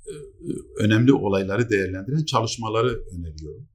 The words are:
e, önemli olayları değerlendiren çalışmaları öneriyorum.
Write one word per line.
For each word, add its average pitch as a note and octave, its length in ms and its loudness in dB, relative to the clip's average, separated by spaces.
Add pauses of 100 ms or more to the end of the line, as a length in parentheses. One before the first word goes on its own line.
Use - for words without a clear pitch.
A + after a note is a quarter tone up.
e, - 60 -12 (640)
önemli A2 340 6
olayları G2 580 2
değerlendiren G2 540 -2
çalışmaları A2+ 880 -2
öneriyorum. D#2+ 640 -12